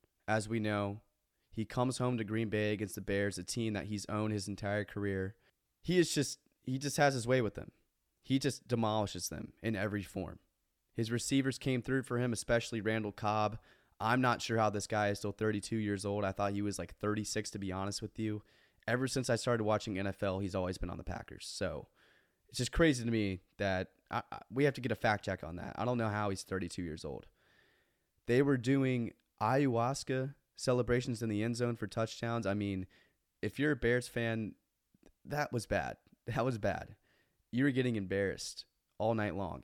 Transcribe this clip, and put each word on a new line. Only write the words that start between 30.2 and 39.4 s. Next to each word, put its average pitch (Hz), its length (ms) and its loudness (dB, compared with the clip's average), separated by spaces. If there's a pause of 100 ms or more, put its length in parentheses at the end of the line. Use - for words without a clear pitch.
celebrations 123 680 2
in 113 80 0
the 104 140 2
end 117 120 0
zone 120 200 0
for 110 120 -4
touchdowns. 117 580 -2
I 98 100 2
mean, 98 300 0 (560)
if - 160 -2
you're 147 140 2
a 139 40 0
Bears 120 320 2
fan, 113 480 -2 (720)
that 147 280 -4
was 117 120 -2
bad. 71 320 -2 (300)
That 120 180 0
was 127 120 0
bad. 101 380 -2 (560)
You 123 120 2
were 143 80 6
getting 123 240 2
embarrassed 95 720 -2 (320)
all 110 160 2
night 104 220 0
long. 85 280 -6